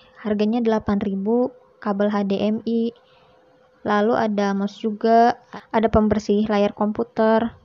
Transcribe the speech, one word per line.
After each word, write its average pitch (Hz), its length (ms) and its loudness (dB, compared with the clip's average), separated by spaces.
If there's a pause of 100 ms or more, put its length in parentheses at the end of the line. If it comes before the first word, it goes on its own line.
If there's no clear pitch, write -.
(200)
harganya 214 400 0
delapan 214 400 0
ribu, 208 480 0 (320)
kabel 208 320 0
H 202 160 -2
D 196 160 0
M 214 240 -2
I, 233 240 -2 (960)
lalu 208 320 2
ada 202 320 0
mouse 196 320 -4
juga, 226 560 2 (320)
ada 220 160 2
pembersih 214 560 2
layar 208 320 0
komputer. 220 880 0